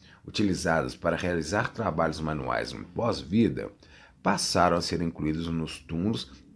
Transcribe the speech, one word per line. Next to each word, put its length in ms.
utilizadas 720
para 180
realizar 560
trabalhos 480
manuais 540
no 100
pós-vida, 880
passaram 540
a 60
ser 200
incluídos 460
nos 320
túmulos 500